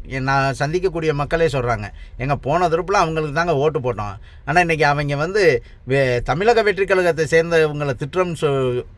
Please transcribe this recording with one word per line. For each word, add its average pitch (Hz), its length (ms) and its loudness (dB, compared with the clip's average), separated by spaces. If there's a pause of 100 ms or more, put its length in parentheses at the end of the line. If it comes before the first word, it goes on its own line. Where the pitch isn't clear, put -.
ஏன் 131 140 -6
நான் 135 360 0
சந்திக்கக்கூடிய 160 540 -2
மக்களே 147 340 0
சொல்றாங்க, 120 440 -2 (280)
"ஏங்க 135 160 -2
போன 165 340 0
தடவைலாம் 175 320 0
அவங்களுக்கு 160 340 -2
தாங்க 165 220 0
ஓட்டு 147 240 0
போட்டோம், 104 360 -6 (280)
ஆனா 165 160 2
இன்னைக்கு 160 260 2
அவங்க 143 300 0
வந்து 165 480 2 (240)
வே-, 127 320 2
தமிழக 208 420 2
வெற்றி 196 220 0
கழகத்தை 175 460 2
சேர்ந்தவங்களை 156 680 2
திட்டுறோம்னு 170 420 -2
சொ-, 131 420 0 (160)